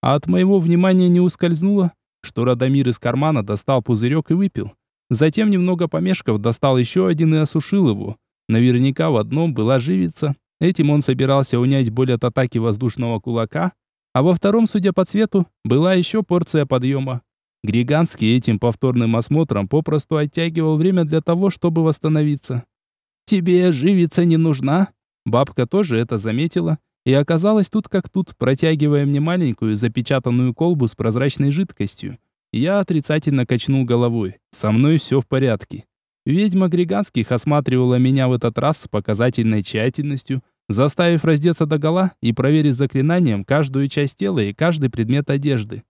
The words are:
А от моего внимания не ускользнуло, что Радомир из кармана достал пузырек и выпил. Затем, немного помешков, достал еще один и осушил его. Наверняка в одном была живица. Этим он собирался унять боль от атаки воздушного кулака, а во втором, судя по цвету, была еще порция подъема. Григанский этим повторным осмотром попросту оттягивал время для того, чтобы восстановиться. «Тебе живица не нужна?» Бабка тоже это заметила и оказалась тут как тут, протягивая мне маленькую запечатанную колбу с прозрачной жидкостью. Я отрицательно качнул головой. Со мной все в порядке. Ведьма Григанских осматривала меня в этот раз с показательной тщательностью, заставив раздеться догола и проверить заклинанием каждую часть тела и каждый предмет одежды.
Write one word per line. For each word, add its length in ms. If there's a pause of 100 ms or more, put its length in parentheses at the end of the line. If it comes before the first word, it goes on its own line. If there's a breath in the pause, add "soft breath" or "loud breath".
А 140
от 120
моего 320
внимания 500
не 100
ускользнуло, 720 (320)
что 220
Радомир 420
из 100
кармана 480
достал 380
пузырек 480
и 40
выпил. 360 (380)
Затем, 400
немного 380
помешков, 520
достал 380
еще 280
один 300
и 20
осушил 520
его. 280 (300)
Наверняка 600
в 80
одном 360
была 260
живица. 560 (240)
Этим 300
он 120
собирался 580
унять 300
боль 240
от 100
атаки 340
воздушного 600
кулака, 540 (400)
а 100
во 100
втором, 320
судя 280
по 120
цвету, 400 (180)
была 300
еще 300
порция 420
подъема. 560 (420)
Григанский 720
этим 240
повторным 560
осмотром 520
попросту 500
оттягивал 600
время 260
для 180
того, 280
чтобы 340
восстановиться. 800 (640)
«Тебе 460
живица 520
не 140
нужна?» 520 (360)
Бабка 400
тоже 320
это 200
заметила 600 (280)
и 80
оказалась 560
тут 180
как 220
тут, 280
протягивая 680
мне 140
маленькую 560
запечатанную 760
колбу 340
с 80
прозрачной 560
жидкостью. 680 (340)
Я 280
отрицательно 680
качнул 380
головой. 540 (140)
Со 200
мной 260
все 220
в 80
порядке. 580 (400)
Ведьма 440
Григанских 600
осматривала 640
меня 320
в 60
этот 240
раз 240
с 60
показательной 720
тщательностью, 800 (280)
заставив 560
раздеться 400
догола 560
и 100
проверить 440
заклинанием 680
каждую 460
часть 280
тела 220
и 140
каждый 360
предмет 400
одежды. 600